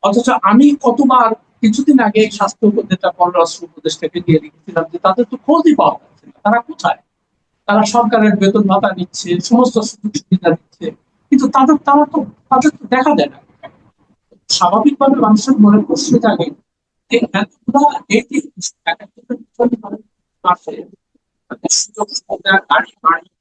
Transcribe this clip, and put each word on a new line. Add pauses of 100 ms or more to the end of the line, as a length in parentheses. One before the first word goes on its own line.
অথচ (120)
আমি
কতবার
কিছুদিন
আগে
স্বাস্থ্য
উপদেষ্টা,
পররাষ্ট্র
উপদেষ্টাকে
দিয়ে
লিখেছিলাম
যে
তাদের
তো
খোঁজই
পাওয়া
যাচ্ছে
না,
তারা
কোথায়? (680)
তারা
সরকারের
বেতন
ভাতা
নিচ্ছে,
সমস্ত
সুযোগ
সুবিধা
নিচ্ছে, (380)
কিন্তু
তাদের,
তারা
তো, (240)
তাদের
তো
দেখা
যায়
না। (800)
স্বাভাবিকভাবে
মানুষের
মনে
প্রশ্ন
জাগে (600)
যে (160)
এতগুলো, (180)
এই
যে (160)
এক
একজনের
পিছনে
মানুষ (440)
আসে, (680)
তাদের
সুযোগ
সুবিধা,
গাড়ি (120)
বাড়ি (120)